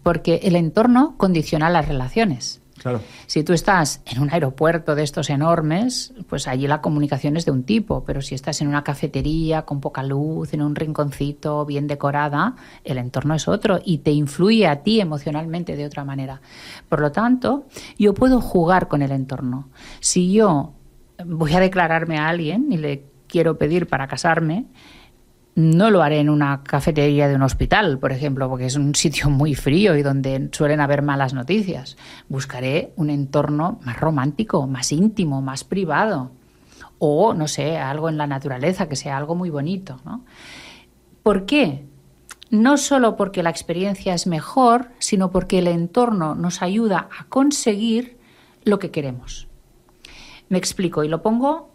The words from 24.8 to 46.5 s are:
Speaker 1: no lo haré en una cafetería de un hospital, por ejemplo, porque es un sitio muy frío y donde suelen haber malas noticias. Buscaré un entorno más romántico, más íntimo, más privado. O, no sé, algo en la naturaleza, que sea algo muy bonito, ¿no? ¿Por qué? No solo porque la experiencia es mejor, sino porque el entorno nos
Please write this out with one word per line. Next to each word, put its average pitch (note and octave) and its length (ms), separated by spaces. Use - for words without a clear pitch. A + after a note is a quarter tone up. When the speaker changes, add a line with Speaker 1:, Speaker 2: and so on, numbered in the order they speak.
Speaker 1:
no E3 320
lo F#3 120
haré D3+ 180
en D3 80
una C#3+ 340
cafetería D3 640
de C#3 60
un C3+ 80
hospital, D3+ 560
por C3+ 140
ejemplo, C3+ 380
porque B2+ 160
es B2+ 100
un D3 180
sitio D3 360
muy C#3+ 240
frío E3 420
y D3 60
donde C3+ 500
suelen D3+ 300
haber C#3+ 180
malas C#3 320
noticias. D3 640
Buscaré C3 680
un D3+ 120
entorno D3 720
más B2 160
romántico, D3+ 680
más C3 260
íntimo, E3 480
más C3+ 240
privado. F3 680
O, E3 340
no D#3 160
sé, D3+ 300
algo D3+ 320
en D#3 80
la D3 80
naturaleza, C#3+ 600
que D3 100
sea C#3 200
algo D3 180
muy F3+ 140
bonito, D3+ 560
¿no? B3 220
¿Por G3 240
qué? G3+ 400
No A#3+ 260
solo B3+ 400
porque G3 260
la E3+ 60
experiencia F#3 640
es F3 140
mejor, A#3 720
sino F#3 320
porque F#3 300
el F3 80
entorno E3+ 680
nos E3+ 260